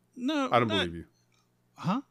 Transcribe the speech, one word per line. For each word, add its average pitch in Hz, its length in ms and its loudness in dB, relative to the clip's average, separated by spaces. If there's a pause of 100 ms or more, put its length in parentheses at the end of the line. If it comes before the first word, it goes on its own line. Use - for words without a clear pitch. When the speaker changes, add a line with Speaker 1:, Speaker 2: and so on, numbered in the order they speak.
(160)
Speaker 1:
No, 277 360 -2
Speaker 2:
I 120 80 6
don't 120 80 4
Speaker 1:
not 110 80 0 (100)
Speaker 2:
believe 85 100 -8
you. 82 100 -12 (720)
Speaker 1:
Huh? 196 360 -2